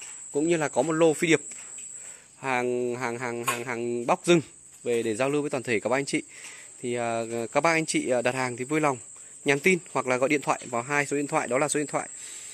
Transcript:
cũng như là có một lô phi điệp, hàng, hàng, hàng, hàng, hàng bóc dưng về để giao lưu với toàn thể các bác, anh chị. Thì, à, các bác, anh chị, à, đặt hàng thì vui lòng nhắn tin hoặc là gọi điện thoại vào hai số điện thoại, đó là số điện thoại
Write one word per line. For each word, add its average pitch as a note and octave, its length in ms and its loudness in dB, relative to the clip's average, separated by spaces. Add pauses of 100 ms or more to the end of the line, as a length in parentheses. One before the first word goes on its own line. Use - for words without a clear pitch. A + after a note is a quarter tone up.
(320)
cũng D3+ 160 0
như E3+ 100 4
là D3+ 100 0
có - 140 2
một D#3+ 120 0
lô D#3+ 200 6
phi E3+ 140 0
điệp, D#3 140 6 (960)
hàng, B2 560 0
hàng, A#2+ 240 -4
hàng, A#2+ 240 -4
hàng, A#2+ 200 -4
hàng A#2+ 420 -2
bóc F3 200 2
dưng E3+ 160 6 (420)
về A#2 200 0
để A2+ 120 0
giao C3 140 2
lưu D3 120 2
với D3 80 -4
toàn C3 140 -4
thể A2+ 160 2
các G#2+ 100 0
bác, B2+ 80 4
anh C#3 80 -2
chị. - 180 -2 (580)
Thì, A#2+ 140 -2
à, A#2 260 -2 (300)
các - 100 2
bác, E3+ 100 4
anh D#3+ 140 2
chị, D3+ 240 0
à, B2 120 2
đặt B2 140 0
hàng B2+ 220 -2
thì B2+ 60 -6
vui D3+ 180 0
lòng C#3 160 2 (480)
nhắn C#3+ 140 4
tin F#3 200 4 (120)
hoặc C3 160 -2
là B2+ 100 2
gọi C3+ 120 2
điện D3 120 2
thoại C#3+ 280 -2
vào A#2+ 120 -2
hai C#3+ 240 0
số C#3+ 120 -2
điện C#3+ 100 -2
thoại, C#3 200 0
đó A#2+ 100 2
là D3 100 2
số D3 120 0
điện D3 80 -2
thoại - 220 -4 (440)